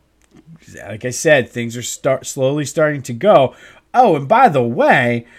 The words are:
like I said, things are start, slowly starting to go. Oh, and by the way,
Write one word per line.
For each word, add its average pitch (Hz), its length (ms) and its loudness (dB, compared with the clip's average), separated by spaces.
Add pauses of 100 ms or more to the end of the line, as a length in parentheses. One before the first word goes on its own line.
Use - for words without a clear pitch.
(760)
like 104 260 -14
I 127 60 -6
said, 135 400 0
things 117 260 -10
are 123 60 -10
start, - 440 -6
slowly 143 380 -4
starting 151 380 -4
to 123 120 -12
go. 147 400 4 (400)
Oh, 220 220 4
and 135 140 -6
by 247 180 4
the 139 160 2
way, 120 600 0 (140)